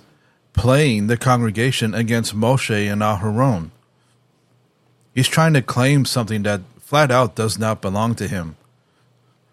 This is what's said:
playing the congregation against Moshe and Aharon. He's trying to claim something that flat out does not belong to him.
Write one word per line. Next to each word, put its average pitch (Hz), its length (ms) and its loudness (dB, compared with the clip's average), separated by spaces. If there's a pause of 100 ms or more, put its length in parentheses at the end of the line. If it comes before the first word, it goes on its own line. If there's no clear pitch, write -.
(540)
playing 123 540 2
the 117 80 0
congregation 117 800 0
against 113 420 -2
Moshe 107 560 0
and 104 100 -2
Aharon. 107 680 0 (1400)
He's 131 140 0
trying 160 240 2
to 139 80 4
claim 131 420 2
something 110 400 -4
that 104 160 -2 (180)
flat 147 320 0
out 123 280 2
does 110 200 -2
not 110 240 -4
belong 107 340 -2
to 101 120 -8
him. 85 300 -8 (960)